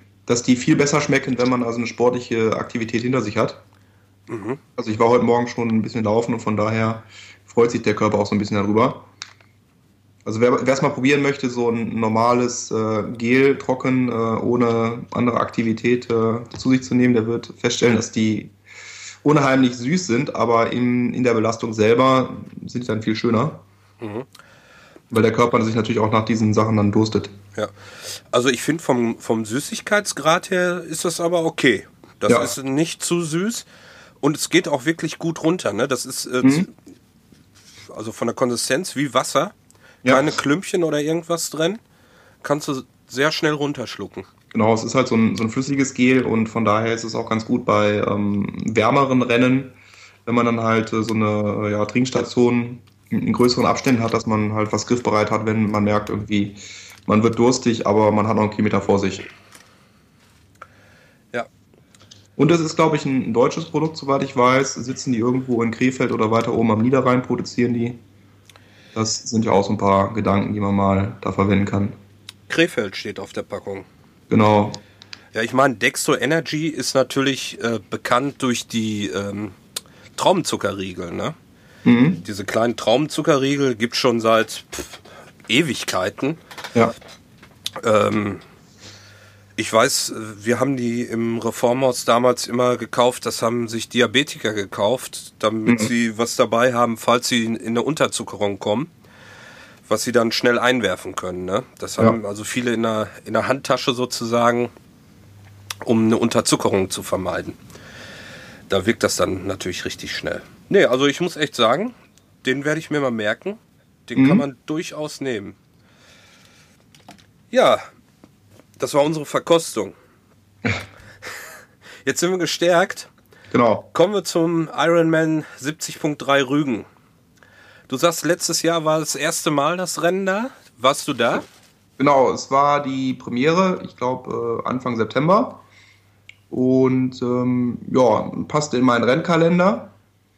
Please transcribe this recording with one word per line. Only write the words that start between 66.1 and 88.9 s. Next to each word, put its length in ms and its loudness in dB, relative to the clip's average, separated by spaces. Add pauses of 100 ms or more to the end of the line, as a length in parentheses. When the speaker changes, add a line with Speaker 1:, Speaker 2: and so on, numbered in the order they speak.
Speaker 1:
oder 200 0
weiter 220 2
oben 180 2
am 100 2
Niederrhein, 400 4
produzieren 520 -2
die. 240 -2 (1000)
Das 200 -2 (140)
sind 160 0
ja 60 0
auch 140 4
so 60 -4
ein 60 -2
paar 360 2
Gedanken, 400 0
die 60 -4
man 160 0
mal 460 2
da 100 -4
verwenden 340 2
kann. 280 -2 (560)
Speaker 2:
Krefeld 460 0
steht 240 -10
auf 140 -12
der 100 -6
Packung. 420 -10 (440)
Speaker 1:
Genau. 420 4 (600)
Speaker 2:
Ja, 80 -4
ich 120 -4
meine, 220 4
Dextro 400 0
Energy 520 -2
ist 260 -6
natürlich, 680 -2
äh, 160 -2 (100)
bekannt 540 -2
durch 240 -2
die, 400 -4
ähm, 440 -6 (640)
Traubenzuckerriegel, 960 -2
ne? 220 -6 (520)
Speaker 1:
Mhm. 380 4
Speaker 2:
Diese 220 -8
kleinen 320 0
Traubenzuckerriegel 1000 0
gibt's 220 -4
schon 240 2
seit, 500 0
pff, 280 -12 (500)
Ewigkeiten. 880 -2 (380)
Speaker 1:
Ja. 180 2 (880)
Speaker 2:
Ähm, 560 0 (1160)